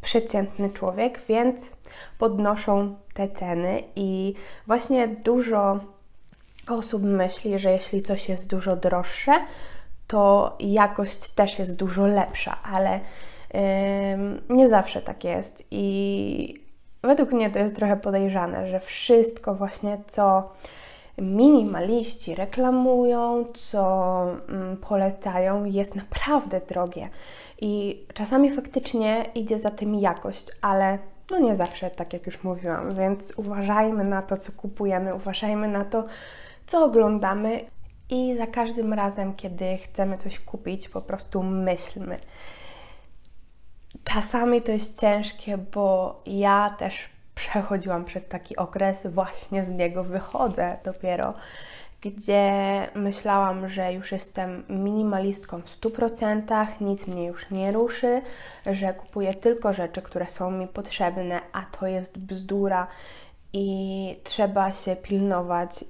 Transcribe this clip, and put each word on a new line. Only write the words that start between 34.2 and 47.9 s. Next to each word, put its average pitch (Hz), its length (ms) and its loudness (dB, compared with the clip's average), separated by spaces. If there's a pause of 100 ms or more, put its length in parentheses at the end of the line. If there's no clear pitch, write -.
to, 190 140 -2
co - 160 -10
kupujemy, 190 600 -2
uważajmy 208 540 -2
na 202 160 0
to, 220 200 -2 (640)
co 330 180 4
oglądamy 214 760 4 (500)
i 254 260 0
za 226 100 -2
każdym 226 460 -2
razem, 202 420 0
kiedy 185 420 -4
chcemy 190 420 -2
coś - 220 0
kupić, 196 480 -6
po 190 120 -8
prostu 196 420 -4
myślmy. 185 760 -2 (1900)
Czasami 233 580 2
to 233 100 -2
jest 214 280 -4
ciężkie, 208 580 0
bo 190 680 0
ja 202 520 4
też - 380 -8 (200)
przechodziłam 190 680 -2